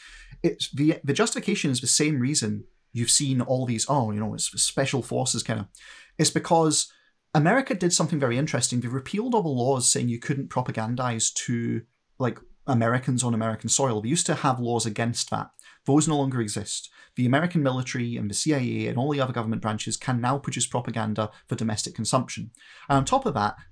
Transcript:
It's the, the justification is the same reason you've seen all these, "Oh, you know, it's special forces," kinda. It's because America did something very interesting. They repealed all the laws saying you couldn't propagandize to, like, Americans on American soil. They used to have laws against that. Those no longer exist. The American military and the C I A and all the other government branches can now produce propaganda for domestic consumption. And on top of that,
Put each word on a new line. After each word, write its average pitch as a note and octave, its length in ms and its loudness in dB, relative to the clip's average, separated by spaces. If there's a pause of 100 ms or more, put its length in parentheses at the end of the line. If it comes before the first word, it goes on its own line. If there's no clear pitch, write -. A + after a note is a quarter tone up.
(420)
It's - 280 0
the, D3+ 320 2
the C#3 100 0
justification G#3 580 0
is B2 100 0
the A#2+ 60 -6
same D3+ 340 2
reason A#2 440 -2 (280)
you've A#2 180 -2
seen C3+ 300 2
all B2+ 260 0
these, A#2 220 -2
"Oh, B2 240 2
you G#2+ 80 -4
know, G#2+ 140 -4
it's - 160 -6 (120)
special C3+ 400 0
forces," B2 400 -2
kinda. G#2+ 260 -4 (480)
It's D3+ 140 4
because D#3+ 640 2 (420)
America A3 400 4
did F3 180 2
something E3 280 2
very B2 180 2
interesting. B2+ 420 0
They A#2 80 -2
repealed G3 460 -2
all G#3 80 4
the E3 60 -2
laws B2+ 420 2
saying B2 180 2
you A#2 100 -2
couldn't C3+ 320 -4
propagandize A#2+ 840 -2 (140)
to, A#2 360 -2 (360)
like, B2 200 -2 (280)
Americans B2 580 2
on A#2 100 0
American A2+ 340 -2
soil. A#2+ 320 2
They A2 80 -4
used D#3+ 180 0
to D#3+ 80 0
have C3 260 0
laws A#2 260 0
against A2+ 440 -2
that. G#2+ 200 -4 (360)
Those D3 200 6
no D#3 120 2
longer C3 220 0
exist. - 500 -6 (260)
The B2 100 2
American D#3 360 2
military B2+ 540 -2
and A2 140 -4
the A2 40 -6
C D3+ 200 0
I C#3 40 2
A A2+ 300 -2
and A#2 100 -2
all C3+ 120 0
the C#3+ 100 0
other B2+ 120 0
government A2+ 300 -2
branches G#2+ 340 -4
can B2 240 -2
now C3 180 0
produce B2 280 -4
propaganda A2 640 -2 (180)
for A#2+ 80 -4
domestic A2 380 -4
consumption. - 560 -2 (380)
And C#3 100 4
on C3+ 60 2
top - 220 0
of D3+ 80 0
that, G#2 220 0 (160)